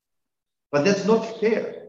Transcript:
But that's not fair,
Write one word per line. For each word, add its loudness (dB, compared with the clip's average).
But 2
that's 2
not 0
fair, -2